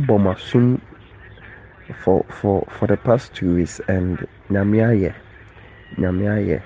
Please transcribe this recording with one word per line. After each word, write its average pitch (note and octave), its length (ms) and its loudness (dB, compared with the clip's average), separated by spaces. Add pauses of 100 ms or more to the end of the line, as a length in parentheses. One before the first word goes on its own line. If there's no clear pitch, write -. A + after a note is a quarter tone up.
Bomasun A#2+ 720 2 (1300)
for, F#2 240 2
for, - 400 -2 (100)
for G#2+ 80 -2
the G2+ 120 2
past B2 360 0
two F2+ 200 0
weeks, F2 340 -2
and F#2 400 -2 (220)
Nyame G2+ 340 2
ayɛ. G2+ 300 2 (840)
Nyame F#2 280 0
ayɛ. G2+ 420 -2